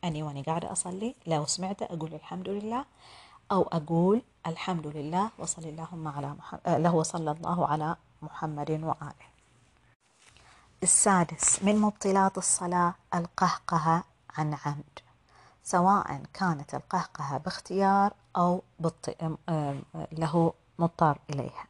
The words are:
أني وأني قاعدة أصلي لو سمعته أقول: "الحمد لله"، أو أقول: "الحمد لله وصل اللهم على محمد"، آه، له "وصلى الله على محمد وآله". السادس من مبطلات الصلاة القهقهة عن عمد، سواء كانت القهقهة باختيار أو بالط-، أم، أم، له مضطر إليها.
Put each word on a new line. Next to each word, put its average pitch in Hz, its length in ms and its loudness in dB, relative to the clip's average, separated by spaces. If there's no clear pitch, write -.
أني 156 180 -2
وأني 143 200 -6
قاعدة 160 300 -4
أصلي 196 420 -6
لو 156 200 0
سمعته 185 380 -4
أقول: 165 300 -8
"الحمد 185 340 -10
لله"، 214 360 -6
أو 190 100 6
أقول: 170 600 2
"الحمد 165 400 -4
لله 156 520 -2
وصل 165 240 -8
اللهم 160 460 -10
على 143 200 -6
محمد"، - 380 -12
آه، 170 120 4
له 165 160 4
"وصلى 160 360 0
الله 170 360 0
على 156 300 0
محمد 151 480 -6
وآله". 156 580 -6
السادس - 800 4
من 208 160 4
مبطلات 196 600 2
الصلاة 175 560 2
القهقهة 170 920 0
عن 151 180 -2
عمد، 147 320 -8
سواء 180 580 2
كانت 156 400 -2
القهقهة - 640 -4
باختيار 196 720 2
أو 175 260 2
بالط-، - 400 -4
أم، 160 160 -4
أم، 143 340 -2
له 165 400 2
مضطر 165 400 2
إليها. 131 400 -6